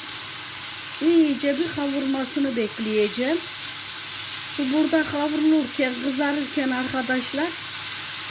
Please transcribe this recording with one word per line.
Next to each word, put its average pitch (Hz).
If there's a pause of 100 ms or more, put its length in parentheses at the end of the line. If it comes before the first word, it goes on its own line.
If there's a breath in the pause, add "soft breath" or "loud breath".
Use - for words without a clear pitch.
(1000)
İyice 285
bir 330
kavurmasını 269
bekleyeceğim. 220 (1200)
Bu 294 (100)
burada 311
kavrulurken, 294 (100)
kızarırken 285
arkadaşlar 254 (840)